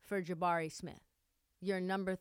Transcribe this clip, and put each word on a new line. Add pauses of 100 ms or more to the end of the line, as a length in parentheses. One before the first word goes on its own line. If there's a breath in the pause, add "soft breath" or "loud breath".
for
Jabari
Smith, (600)
your
number